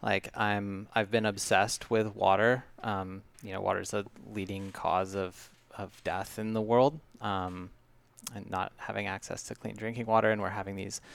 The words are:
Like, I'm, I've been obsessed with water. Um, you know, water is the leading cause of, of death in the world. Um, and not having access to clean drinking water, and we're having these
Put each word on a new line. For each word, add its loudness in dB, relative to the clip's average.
Like, 0
I'm, 0
I've 2
been 4
obsessed 2
with 2
water. 4
Um, -4
you -12
know, -6
water 0
is -8
the -2
leading -6
cause 0
of, -6
of -10
death -4
in -4
the 0
world. 4
Um, -4
and -10
not -2
having -6
access -6
to -10
clean -10
drinking -6
water, 6
and 2
we're -2
having -6
these -8